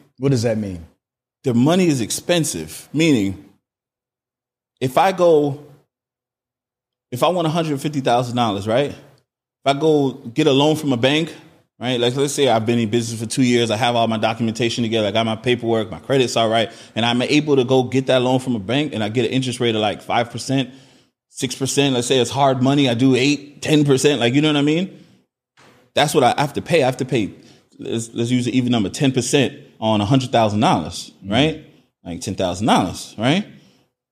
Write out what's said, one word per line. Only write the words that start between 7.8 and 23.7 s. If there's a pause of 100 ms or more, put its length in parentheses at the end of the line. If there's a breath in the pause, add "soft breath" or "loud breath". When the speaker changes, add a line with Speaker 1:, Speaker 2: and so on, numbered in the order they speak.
Speaker 2:
fifty
thousand
dollars,
right?
If (680)
I
go
get
a
loan
from
a
bank, (460)
right?
Like,
let's
say
I've
been
in
business
for
two
years.
I
have
all
my
documentation
together.
I
got
my
paperwork.
My
credit's
all
right. (240 loud breath)
And
I'm
able
to
go
get
that
loan
from
a
bank
and
I
get
an
interest
rate
of,
like,
five
percent, (580 loud breath)
six
percent.
Let's
say
it's
hard
money.
I
do
eight,
ten